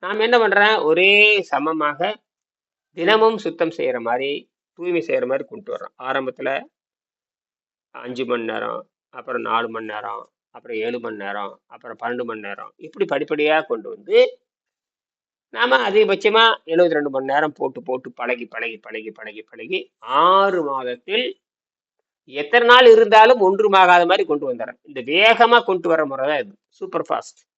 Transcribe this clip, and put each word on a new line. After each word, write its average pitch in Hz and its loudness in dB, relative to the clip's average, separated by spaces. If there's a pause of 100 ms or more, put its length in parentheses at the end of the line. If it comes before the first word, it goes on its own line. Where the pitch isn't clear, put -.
நாம் 214 -2
என்ன 240 2
பண்றோம்? 208 2
ஒரே 165 2 (320)
சமமாக 156 -4 (840)
தினமும் 220 2
சுத்தம் 165 -4
செய்யற 131 -4
மாதிரி, 123 -4 (500)
தூய்மை 175 -4
செய்யற 131 -4
மாதிரி 131 -4
கொண்டு - -18
வர்றோம். - -14
ஆரம்பத்துல 135 -6 (1400)
அஞ்சு 123 -10
மணி 120 -4
நேரம், 113 -8 (320)
அப்புறம் 123 -10
நாலு 113 -4
மணி 113 -12
நேரம், 107 -12 (280)
அப்புறம் 120 -14
ஏழு 120 -6
மணி 113 -12
நேரம், 101 -10 (120)
அப்புறம் 120 -20
பன்னெண்டு 120 -8
மணி 110 -12
நேரம், 104 -16
இப்படி 190 -8
படிப்படியா 151 -2 (100)
கொண்டு 110 -6
வந்து 185 -2 (1400)
நாம 247 0
அதிகபட்சமா 208 2 (220)
எழுபத்தி 165 2
ரெண்டு 147 -4
மணி 135 -6
நேரம் 151 -2
போட்டு 131 -6
போட்டு 127 -8
பழகி, 120 -8
பழகி, 113 -10
பழகி, 110 -14
பழகி, 107 -18
பழகி, 117 -12 (420)
ஆறு 185 4
மாதத்தில் 139 -6 (1080)
எத்தனை 233 0
நாள் 247 10
இருந்தாலும் 220 6
ஒன்றுமாகாத 190 4
மாதிரி 190 0
கொண்டு 147 -4
வந்துடுறேன். 113 -10
இந்த 135 -14 (100)
வேகமா 226 4
கொண்டு 185 -4
வர 160 2
முறை 135 -6
தான் 147 -2
இது, 101 -12 (140)
சூப்பர் - -10
ஃபாஸ்ட். - -8 (180)